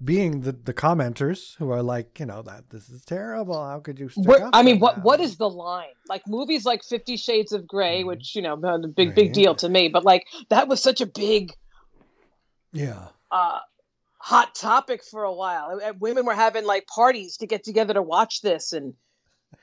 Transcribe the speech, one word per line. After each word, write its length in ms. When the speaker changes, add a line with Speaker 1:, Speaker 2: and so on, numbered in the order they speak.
Speaker 1:
being 380
the, 100
the 220
commenters 840
who 140
are 120
like, 380
you 60
know, 160
that 280
this 180
is 160
terrible. 580
How 180
could 180
you 100
stick 180
Speaker 2:
What, 160
Speaker 1:
up 120
Speaker 2:
I 80
mean, 160
Speaker 1:
for 40
Speaker 2:
what, 140
Speaker 1:
them? 80
Speaker 2:
what 160
is 160
the 140
line? 380
Like, 180
movies 380
like 180
Fifty 340
Shades 360
of 140
Grey, 340
Speaker 1:
Mm-hmm. 80
Speaker 2:
which, 260
you 80
know, 140
not 280
a 40
big, 260
big 140
Speaker 1:
Right. 60
Speaker 2:
deal 220
to 120
me, 200
but, 160
like, 220
that 200
was 140
such 180
a 60
big 460
Speaker 1:
Yeah. 360
Speaker 2:
uh, 280
hot 360
topic 500
for 200
a 80
while. 380
And, 120
and 180
women 260
were 80
having, 300
like, 220
parties 520
to 80
get 180
together 300
to 80
watch 380
this, 320
and 220